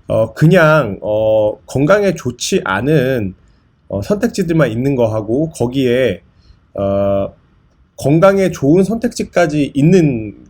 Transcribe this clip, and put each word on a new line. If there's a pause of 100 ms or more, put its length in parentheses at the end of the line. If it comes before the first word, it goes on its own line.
어,
그냥,
어,
건강에
좋지
않은, (540)
어,
선택지들만
있는
거하고
거기에, (540)
어, (640)
건강에
좋은
선택지까지
있는 (140)